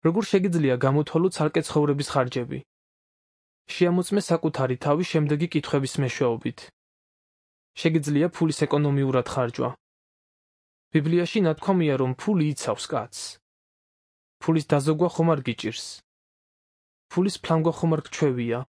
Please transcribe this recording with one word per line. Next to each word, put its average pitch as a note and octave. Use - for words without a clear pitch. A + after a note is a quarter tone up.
როგორ F3
შეგიძლია E3+
გამოთვალო D3
ცალკე D#3
ცხოვრების C#3+
ხარჯები? B2+
შეამოწმე F3+
საკუთარი C#3+
თავი D3
შემდეგი D3+
კითხვების C#3+
მეშვეობით. A#2+
შეგიძლია D3+
ფულის D#3+
ეკონომიურად C#3
ხარჯვა? B2
ბიბლიაში E3+
ნათქვამია, E3
რომ C3
ფული F#3
იცავს -
კაცს. A#2+
ფულის D#3+
დაზოგვა D#3
ხომ E3
არ D3+
გიჭირს? -
ფულის F#3
ფლანგვა D#3+
ხომ E3
არ D3+
გჩვევია? B2